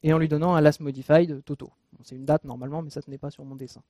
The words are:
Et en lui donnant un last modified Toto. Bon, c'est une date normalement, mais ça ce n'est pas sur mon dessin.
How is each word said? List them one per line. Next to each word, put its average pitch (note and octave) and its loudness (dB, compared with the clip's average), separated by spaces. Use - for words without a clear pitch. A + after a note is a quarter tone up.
Et D#3 2
en D#3+ 4
lui D#3+ 2
donnant D#3+ 2
un D#3+ 4
last D3+ 6
modified D3 2
Toto. C3+ -12
Bon, - -20
c'est B2+ -18
une C3 -14
date D3+ 2
normalement, C3+ -10
mais D#3 -12
ça D3+ -12
ce - -18
n'est C#3 -14
pas C#3+ -12
sur - -20
mon C3+ -16
dessin. C3 -16